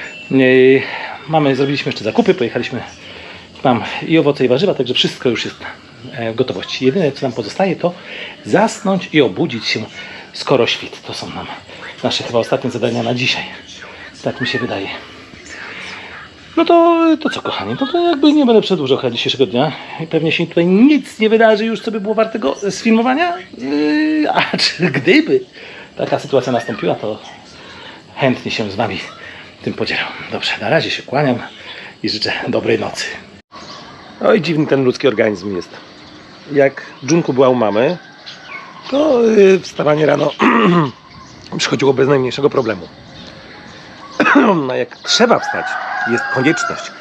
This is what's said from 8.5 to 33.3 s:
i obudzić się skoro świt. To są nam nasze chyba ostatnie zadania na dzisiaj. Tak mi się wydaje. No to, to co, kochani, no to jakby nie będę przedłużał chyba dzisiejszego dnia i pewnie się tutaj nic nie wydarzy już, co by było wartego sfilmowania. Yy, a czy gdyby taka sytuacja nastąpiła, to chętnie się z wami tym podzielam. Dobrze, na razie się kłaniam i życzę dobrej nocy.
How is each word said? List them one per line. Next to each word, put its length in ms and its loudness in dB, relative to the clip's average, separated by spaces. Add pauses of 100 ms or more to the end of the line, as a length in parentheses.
i 100 4
obudzić 440 -2
się 180 -4 (480)
skoro 340 2
świt. 360 -6
To 120 -12
są 160 -12
nam 160 -10 (560)
nasze 220 -2
chyba 140 -2
ostatnie 320 0
zadania 320 -2
na 120 0
dzisiaj. 280 -2 (800)
Tak 180 -4
mi 60 -4
się 120 -2
wydaje. 280 -6 (1700)
No 80 4
to, 420 6 (140)
to 100 -4
co, 120 -8
kochani, 380 -6
no 60 -2
to 240 0
jakby 220 4
nie 140 4
będę 160 6
przedłużał 360 0
chyba 120 -2
dzisiejszego 360 0
dnia 260 0 (280)
i 60 -8
pewnie 260 0
się 140 0
tutaj 200 2
nic 520 4
nie 100 4
wydarzy 380 4
już, 140 -2
co 100 -6
by 100 -4
było 140 -2
wartego 420 -2 (140)
sfilmowania. 640 2 (240)
Yy, 720 0
a 260 -2
czy 340 0
gdyby 500 2 (560)
taka 220 -2
sytuacja 340 0
nastąpiła, 420 -2
to 240 -6 (1000)
chętnie 340 0
się 200 -4
z 40 -10
wami 240 -4 (640)
tym 120 -6
podzielam. 340 -4 (240)
Dobrze, 280 -4
na 80 -4
razie 220 2
się 120 -8
kłaniam 340 0 (680)
i 60 -2
życzę 240 -4 (160)
dobrej 300 0
nocy. 260 -6 (1200)